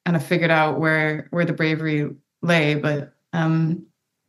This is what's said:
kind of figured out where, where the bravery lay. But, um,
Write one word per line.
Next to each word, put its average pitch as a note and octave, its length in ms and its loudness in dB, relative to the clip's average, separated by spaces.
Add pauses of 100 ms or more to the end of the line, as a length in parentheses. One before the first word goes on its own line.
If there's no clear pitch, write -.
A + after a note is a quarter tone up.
kind F3 100 2
of C#3+ 100 -2
figured E3+ 260 0
out D#3 280 2
where, D#3 520 0
where E3+ 140 0
the E3 80 -4
bravery D#3 560 -2 (320)
lay. D#3+ 340 2
But, D3 380 -4 (200)
um, D#3+ 520 0 (440)